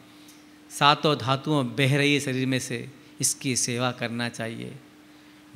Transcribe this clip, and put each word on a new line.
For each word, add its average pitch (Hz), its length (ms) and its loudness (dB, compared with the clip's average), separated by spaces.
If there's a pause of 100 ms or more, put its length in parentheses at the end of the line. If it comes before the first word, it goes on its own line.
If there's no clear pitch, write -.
(720)
सातों 151 480 4
धातुओं 135 480 0
बह 135 300 2
रही 143 180 4
है 139 60 2
शरीर 131 260 -2
में 131 120 0
से, 123 320 -6 (300)
इसकी 127 360 -2
सेवा 123 360 0
करना 120 360 -4
चाहिए। 117 460 -8 (800)